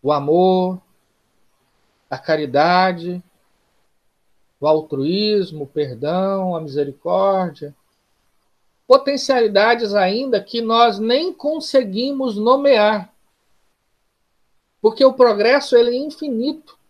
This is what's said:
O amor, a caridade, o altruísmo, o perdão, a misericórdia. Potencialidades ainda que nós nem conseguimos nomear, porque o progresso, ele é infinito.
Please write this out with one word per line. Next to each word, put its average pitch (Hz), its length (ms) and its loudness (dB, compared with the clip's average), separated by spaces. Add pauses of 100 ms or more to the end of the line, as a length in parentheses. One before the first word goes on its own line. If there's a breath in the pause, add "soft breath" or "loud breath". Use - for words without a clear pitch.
O 139 100 -2
amor, 180 680 2 (1300)
a 131 120 -10
caridade, 170 1040 -2 (1400)
o 143 80 -2
altruísmo, 156 960 -2
o 135 40 -12
perdão, 175 880 -4
a 160 60 -6
misericórdia. 160 1120 -4 (1080)
Potencialidades 233 1120 2
ainda 208 440 0
que - 220 -8
nós 226 380 2
nem 269 340 -2
conseguimos 262 1040 -4
nomear, 220 760 2 (1700)
porque 220 220 2
o 262 80 6
progresso, 247 640 2
ele 240 180 4
é - 20 -2
infinito. 285 800 -6 (120)